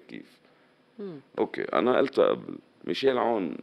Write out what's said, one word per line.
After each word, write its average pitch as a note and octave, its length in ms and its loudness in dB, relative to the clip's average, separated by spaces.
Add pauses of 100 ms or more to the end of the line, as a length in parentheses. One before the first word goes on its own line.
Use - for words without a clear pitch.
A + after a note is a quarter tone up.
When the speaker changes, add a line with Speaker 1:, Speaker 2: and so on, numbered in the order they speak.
Speaker 1:
كيف. G#1+ 320 -18 (600)
Speaker 2:
مم. F3+ 200 -12 (200)
Speaker 1:
أوكي، - 240 -2
أنا - 340 2
قلت C3 220 2
قبل، A1+ 360 2 (280)
ميشيل B2+ 340 0
عون A2+ 460 0